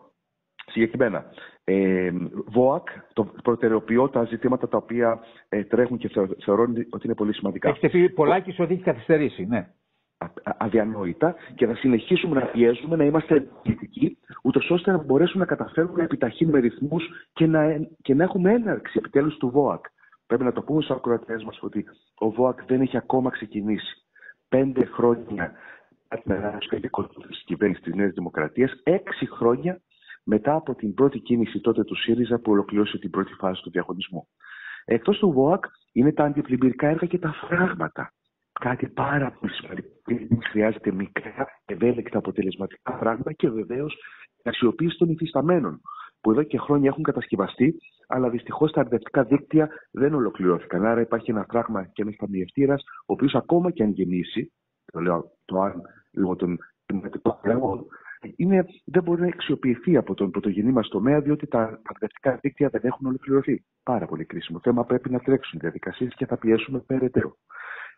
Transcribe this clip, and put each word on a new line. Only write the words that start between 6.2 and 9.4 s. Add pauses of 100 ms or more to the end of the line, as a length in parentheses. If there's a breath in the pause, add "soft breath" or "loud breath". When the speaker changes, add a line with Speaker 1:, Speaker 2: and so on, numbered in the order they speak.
Speaker 1:
θεωρώ (280)
ότι
είναι
πολύ
σημαντικά.
Speaker 2:
Έχετε
πει
πολλάκις
ότι
έχει
καθυστερήσει,